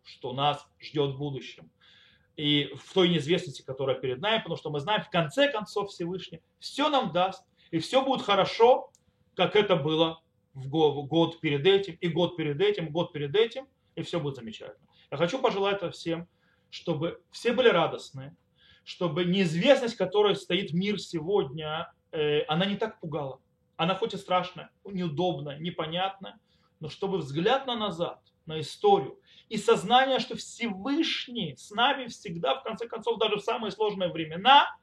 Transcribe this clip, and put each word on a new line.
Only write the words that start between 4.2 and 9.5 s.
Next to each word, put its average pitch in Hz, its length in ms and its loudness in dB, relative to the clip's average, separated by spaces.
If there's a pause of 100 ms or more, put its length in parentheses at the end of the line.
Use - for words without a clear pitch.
нами, 214 180 0
потому 165 180 -6
что 151 140 -10
мы 147 100 -4
знаем, 190 220 -2
в - 80 -18
конце 180 420 2
концов 208 380 -6
Всевышний 175 520 -8 (180)
все - 300 0
нам 247 220 2
даст, 185 320 0 (280)
и 165 80 0
все 254 240 2
будет 262 180 0
хорошо, 220 680 4 (460)
как 180 200 2